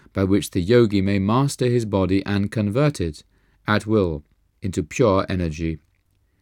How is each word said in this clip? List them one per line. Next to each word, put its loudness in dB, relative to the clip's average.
by 0
which 0
the -2
yogi 4
may 0
master 0
his 0
body 0
and -2
convert -2
it, -6
at 0
will, 0
into -4
pure 0
energy. -4